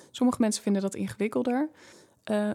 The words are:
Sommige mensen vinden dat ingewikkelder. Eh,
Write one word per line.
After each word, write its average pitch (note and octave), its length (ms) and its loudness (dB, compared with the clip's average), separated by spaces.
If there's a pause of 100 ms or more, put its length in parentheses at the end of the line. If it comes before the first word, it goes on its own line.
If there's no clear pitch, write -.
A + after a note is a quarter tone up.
(120)
Sommige B3 300 2
mensen G#3+ 220 0
vinden G3+ 180 2
dat G3 140 -4
ingewikkelder. A#3+ 720 -2 (540)
Eh, G#3 320 0